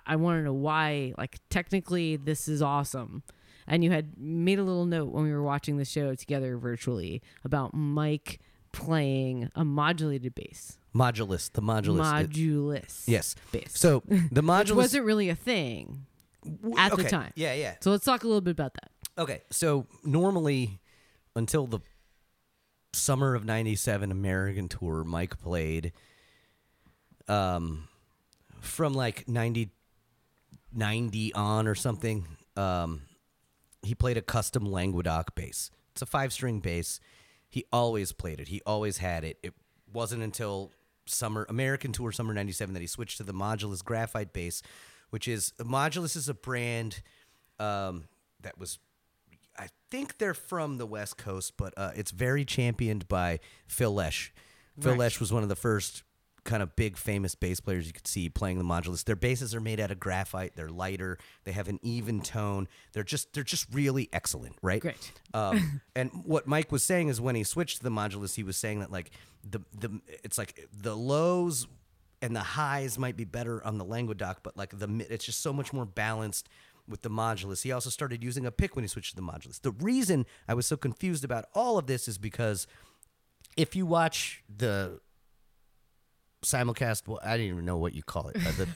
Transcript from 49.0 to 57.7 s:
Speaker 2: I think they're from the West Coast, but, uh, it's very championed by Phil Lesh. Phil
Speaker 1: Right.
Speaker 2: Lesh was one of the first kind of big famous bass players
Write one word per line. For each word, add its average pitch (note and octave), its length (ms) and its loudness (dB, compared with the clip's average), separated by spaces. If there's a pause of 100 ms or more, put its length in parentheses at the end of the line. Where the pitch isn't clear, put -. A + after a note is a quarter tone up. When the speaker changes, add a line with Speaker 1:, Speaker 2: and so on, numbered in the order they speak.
Speaker 2:
I - 100 -10 (240)
think C4+ 260 -6
they're G3+ 160 0
from D3+ 440 -4
the A#2+ 100 -6
West G#2 300 -8
Coast, F#2+ 400 -6
but, F#2+ 200 -6
uh, F#2+ 180 -4
it's G2 140 -6
very B2+ 360 0
championed A2+ 640 0
by F2 320 2 (280)
Phil A2+ 260 2
Lesh. E2+ 400 -2 (460)
Phil C#3 140 4
Speaker 1:
Right. B2 60 4
Speaker 2:
Lesh A#2+ 200 4
was G2+ 120 0
one A2 120 2
of G2+ 60 0
the G2 60 0
first G#2+ 460 0 (440)
kind A2 180 0
of E2 120 -6
big G#2+ 220 0
famous G2 380 -2
bass F2+ 260 0
players F2+ 260 -2